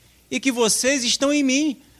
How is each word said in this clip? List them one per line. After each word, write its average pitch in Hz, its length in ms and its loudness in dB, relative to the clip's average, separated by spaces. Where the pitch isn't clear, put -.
e 262 100 -4
que 269 120 0
vocês 247 520 0
estão 277 280 0
em 294 100 2
mim, 269 380 0